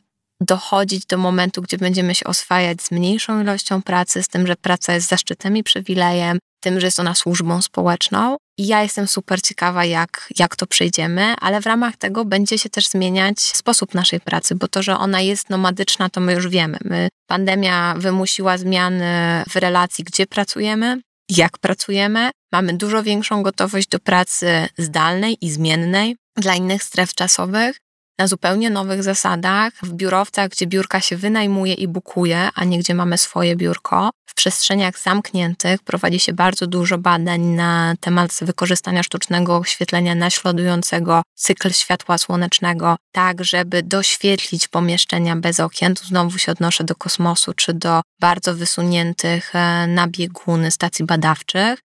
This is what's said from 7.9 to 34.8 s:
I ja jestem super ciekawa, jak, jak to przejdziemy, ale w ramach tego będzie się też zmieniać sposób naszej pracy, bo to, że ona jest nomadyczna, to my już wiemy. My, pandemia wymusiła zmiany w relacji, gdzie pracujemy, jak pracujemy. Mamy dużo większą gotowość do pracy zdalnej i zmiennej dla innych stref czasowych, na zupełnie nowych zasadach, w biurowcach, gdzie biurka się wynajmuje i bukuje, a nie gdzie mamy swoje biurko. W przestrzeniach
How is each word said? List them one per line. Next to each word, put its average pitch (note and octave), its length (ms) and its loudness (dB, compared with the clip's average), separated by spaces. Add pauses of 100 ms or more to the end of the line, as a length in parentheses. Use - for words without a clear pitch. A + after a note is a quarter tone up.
I G3 80 -2
ja G#3+ 160 4
jestem G#3 260 -2
super F#3+ 340 -2
ciekawa, F3 420 0
jak, E3+ 440 -2 (100)
jak F3 180 2
to F#3 100 -4
przejdziemy, F3 760 0
ale G3+ 200 0
w G#3 60 -4
ramach A#3 300 0
tego G#3 280 -4
będzie G3+ 340 0
się - 100 -4
też - 200 0
zmieniać F#3+ 520 0
sposób - 540 0
naszej F3 260 -2
pracy, E3+ 340 -2
bo F#3 140 -2
to, F#3+ 140 -4
że F#3+ 160 0
ona F#3+ 220 0
jest G3 300 -2
nomadyczna, F#3+ 580 0
to F#3 120 -4
my F3+ 120 2
już F3+ 160 0
wiemy. E3+ 360 0
My, F3 240 -2 (180)
pandemia F#3 720 2
wymusiła F#3+ 600 0
zmiany F3+ 880 2
w - 80 -4
relacji, F3+ 480 2
gdzie F#3+ 220 -2
pracujemy, G#3+ 720 -2 (280)
jak E3+ 300 0
pracujemy. G3+ 720 0 (220)
Mamy F3+ 200 2
dużo G#3 300 -2
większą G#3 400 -2
gotowość G3 460 -2
do F3 100 -2
pracy F3 720 0 (100)
zdalnej E3+ 640 0
i E3+ 100 -4
zmiennej E3+ 680 0 (200)
dla F#3+ 180 2
innych F#3 280 0
stref - 320 -2
czasowych, F#3 640 0 (420)
na F#3+ 80 2
zupełnie G3 440 0
nowych G3 320 -2
zasadach, F#3+ 680 0 (100)
w F3+ 100 -8
biurowcach, F#3+ 580 0
gdzie - 160 -4
biurka F#3+ 340 0
się F3+ 160 -2
wynajmuje G3 580 0
i F#3 140 -2
bukuje, F3 680 0
a - 100 0
nie F3+ 140 2
gdzie F3 160 0
mamy F3 240 0
swoje F3 380 0
biurko. F3 540 0 (160)
W - 80 -18
przestrzeniach F#3+ 640 0